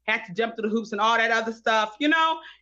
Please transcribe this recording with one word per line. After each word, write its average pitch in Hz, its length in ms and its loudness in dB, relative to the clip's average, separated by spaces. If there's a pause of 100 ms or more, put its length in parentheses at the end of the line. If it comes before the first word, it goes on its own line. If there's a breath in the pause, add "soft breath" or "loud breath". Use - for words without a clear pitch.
had 226 180 -2
to 180 80 -14
jump 226 220 -2
through 214 140 -4
the 208 60 0
hoops 226 180 -4
and 202 80 -6
all 226 160 4
that 226 120 2
other 226 240 0
stuff, 220 460 0
you 294 80 2
know, 320 320 2 (220 loud breath)